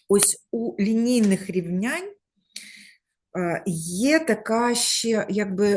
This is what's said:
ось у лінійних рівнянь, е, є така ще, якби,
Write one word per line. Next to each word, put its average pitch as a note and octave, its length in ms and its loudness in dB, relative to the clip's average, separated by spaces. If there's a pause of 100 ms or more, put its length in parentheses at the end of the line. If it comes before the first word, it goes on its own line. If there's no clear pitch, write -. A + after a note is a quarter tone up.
ось - 420 2
у A3+ 320 -4
лінійних A3 680 2
рівнянь, G3+ 600 -4 (1300)
е, E3+ 280 -4
є F#3 520 0
така A#3 560 0
ще, A3+ 540 0
якби, G3+ 480 0